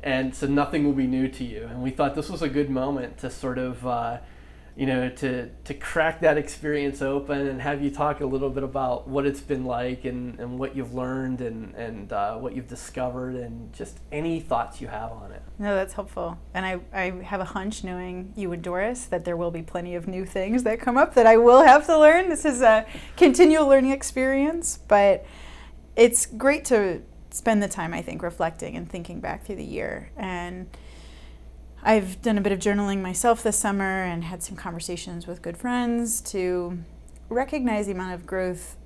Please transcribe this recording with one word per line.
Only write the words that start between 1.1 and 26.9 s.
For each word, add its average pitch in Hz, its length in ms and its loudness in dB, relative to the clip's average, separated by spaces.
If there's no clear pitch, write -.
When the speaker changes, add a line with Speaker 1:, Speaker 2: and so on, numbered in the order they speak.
Speaker 1:
to 131 160 -8
you. 110 200 -10
And 123 180 -10
we 131 80 -2
thought 139 240 -2
this 151 160 -6
was 165 120 -8
a 160 60 -2
good 139 220 0
moment 131 480 -4
to - 140 -8
sort 127 260 -6
of, 127 280 -6
uh, 117 340 -4
you 135 80 -2
know, 127 240 0
to, 127 400 -6
to - 240 -14
crack 160 480 -2
that 156 160 4
experience 143 640 -4
open 139 460 -2
and 131 120 -6
have 143 220 -4
you 143 80 0
talk 147 320 -2
a 143 40 -2
little 135 260 -2
bit 135 100 -4
about 131 460 -4
what 139 180 -2
it's 143 160 -2
been 127 240 -6
like 127 400 -4
and, 123 340 -8
and 123 200 -10
what 139 160 -6
you've 120 180 -6
learned 127 480 -4
and, 113 320 -8
and, 113 400 -10
uh, 104 240 -2
what 127 180 -8
you've 123 120 -10
discovered 127 680 -8
and 117 380 -12
just - 260 -14
any 160 280 -4
thoughts 117 400 -4
you 123 80 -10
have 113 240 -10
on 101 200 -14
it. - 100 -14
Speaker 2:
No, 202 160 -2
that's 196 200 -2
helpful. 175 440 -8
And 185 100 -4
I, 185 160 -4
I 190 160 -2
have 190 180 -6
a 180 40 -4
hunch, 196 380 -8
knowing 180 540 -10
you 185 160 -6
and 170 80 -8
Doris, 190 440 -4
that 175 200 -4
there 175 100 -2
will 170 160 -2
be 165 120 -8
plenty 175 320 -8
of 175 120 -6
new 185 180 -6
things 202 360 -2
that 220 180 0
come 247 160 0
up 302 200 4
that 233 100 10
I 226 120 12
will 240 280 12
have 294 220 10
to 320 100 6
learn. 330 320 8
This 320 160 -2
is 254 160 2
a 220 240 8
continual 311 500 8
learning 269 240 8
experience, 269 840 0
but 202 380 6
it's 240 320 6
great 277 380 0
to 196 360 2